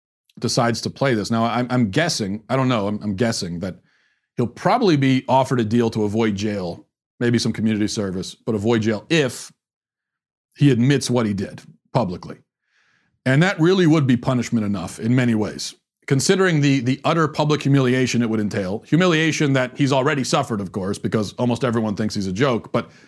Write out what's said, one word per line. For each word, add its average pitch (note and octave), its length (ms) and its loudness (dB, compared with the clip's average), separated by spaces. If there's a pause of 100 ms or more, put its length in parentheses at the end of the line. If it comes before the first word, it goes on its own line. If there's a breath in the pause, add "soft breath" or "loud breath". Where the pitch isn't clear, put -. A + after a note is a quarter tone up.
(380)
decides A#2 420 0
to G#2 100 -6
play C3+ 240 0
this. G2+ 160 -2
Now, A2+ 140 0
I'm, A#2 260 -2
I'm B2 200 2
guessing, A2 580 -2
I C3 80 -2
don't C3 120 0
know, G#2+ 200 0
I'm, G#2 140 -6
I'm G#2 120 -4
guessing F#2+ 460 -2
that F#2 160 -8 (600)
he'll A#2+ 120 -2
probably F#3+ 480 0
be C3+ 320 2
offered B2+ 320 2
a A#2 40 0
deal A2+ 260 2
to A2+ 120 -2
avoid G#2+ 320 0
jail, G2 540 -6 (320)
maybe A#2+ 180 2
some A2+ 140 -2
community G#2+ 340 0
service, F#2+ 480 -6
but - 220 -6
avoid A2 260 2
jail G#2+ 260 -2
if D3 440 -2 (1040)
he C#3+ 160 6
admits B2+ 360 2
what A#2+ 180 0
he G#2 80 -2
did - 280 -8 (300)
publicly. F#2 460 -4 (840)
And C3+ 200 4
that F#3+ 160 0
really F3+ 260 4
would D3+ 220 4
be B2 80 4
punishment A#2+ 500 -2
enough F2+ 320 -6
in A#2 160 0
many A#2+ 220 2
ways, - 400 -6 (320)
considering E3+ 540 2
the, C#3 180 2
the B2+ 240 -2
utter D#3+ 240 2
public D3+ 340 0
humiliation B2+ 580 2
it A#2+ 80 0
would A2 120 0
entail. G2+ 480 -4
Humiliation D#3+ 640 2
that B2+ 260 0
he's C#3 140 2
already C3+ 320 0
suffered, A#2+ 360 -2
of F#2 120 -8
course, G2 260 -6
because G#2+ 360 -2
almost B2 280 -2
everyone A2+ 320 0
thinks G#2+ 220 -4
he's G2 100 -4
a F#2+ 60 -4
joke, A#2 400 -2
but A#2 180 -4 (180 loud breath)